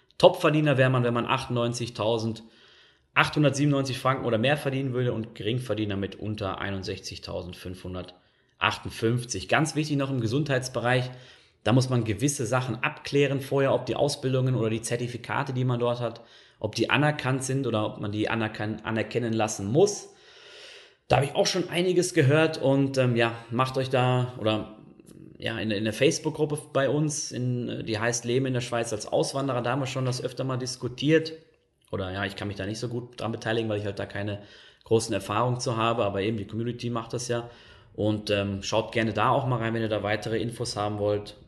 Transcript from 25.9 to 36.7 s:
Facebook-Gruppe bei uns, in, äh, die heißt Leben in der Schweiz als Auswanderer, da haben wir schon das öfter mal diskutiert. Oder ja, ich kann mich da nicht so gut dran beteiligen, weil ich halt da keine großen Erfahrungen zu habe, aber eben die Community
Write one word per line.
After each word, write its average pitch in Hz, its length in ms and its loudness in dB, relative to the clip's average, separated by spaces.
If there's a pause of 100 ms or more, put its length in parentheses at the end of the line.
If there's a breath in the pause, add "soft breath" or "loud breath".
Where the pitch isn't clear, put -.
Facebook-Gruppe 147 640 2 (160)
bei 135 160 4
uns, 147 420 0
in, 123 380 -2
äh, 113 140 -6
die 110 160 -2
heißt 117 260 0
Leben 127 220 2
in 131 60 -2
der 123 80 0
Schweiz 117 300 -2
als 110 160 -4
Auswanderer, 135 540 0
da 117 100 -2
haben 139 100 0
wir 127 60 -2
schon 127 180 -2
das 127 180 -2
öfter 127 200 -6
mal 131 140 -2
diskutiert. 127 760 0 (580)
Oder 95 200 -4
ja, 98 140 -2
ich 98 100 -6
kann 101 120 -6
mich 101 100 -6
da 95 80 -6
nicht 110 140 -6
so 120 100 -4
gut 123 300 -10
dran 110 120 -4
beteiligen, 113 380 -2
weil 104 100 0
ich 107 60 -6
halt 101 140 -6
da 101 80 -4
keine 101 340 -6 (420 loud breath)
großen 113 300 2
Erfahrungen 113 460 0
zu 117 180 -2
habe, 117 280 2
aber 98 160 -2
eben 110 160 0
die 98 100 -6
Community 117 420 -4